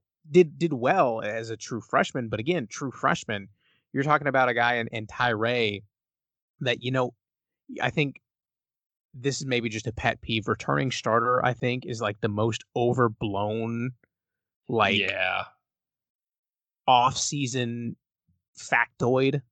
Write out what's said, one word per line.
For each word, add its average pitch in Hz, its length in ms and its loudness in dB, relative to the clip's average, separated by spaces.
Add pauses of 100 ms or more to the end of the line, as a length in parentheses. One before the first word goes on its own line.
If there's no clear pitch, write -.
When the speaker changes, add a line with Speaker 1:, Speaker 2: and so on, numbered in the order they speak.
(320)
Speaker 1:
did, 147 260 6
did 160 160 0
well 127 480 2
as 113 300 -4
a 110 60 -6
true 113 240 -8
freshman. 131 480 0
But 107 100 -2
again, 143 280 -2
true 135 240 -8
freshman, 117 560 -2 (440)
you're 135 120 -2
talking 147 240 2
about 131 220 4
a 123 40 0
guy 120 220 2
in, 117 140 -2
in 107 180 -8
Tyre 113 720 0 (800)
that, 123 240 -2
you 123 80 -2
know, 127 240 0 (640)
I 123 80 0
think 143 320 -2 (920)
this 131 240 -4
is 143 60 -10
maybe 120 240 0
just 110 180 -6
a 113 40 -4
pet - 300 -2
peeve. 110 260 -4
Returning 139 440 0
starter, 117 540 2
I 123 80 2
think, 123 320 -4
is, 117 160 -6
like, 104 200 -4
the 117 60 0
most 107 360 0 (120)
overblown, 113 1160 0 (760)
like, 101 300 4
Speaker 2:
Yeah. 95 480 -2 (1400)
Speaker 1:
off-season 123 1080 2 (600)
factoid. 131 840 0 (100)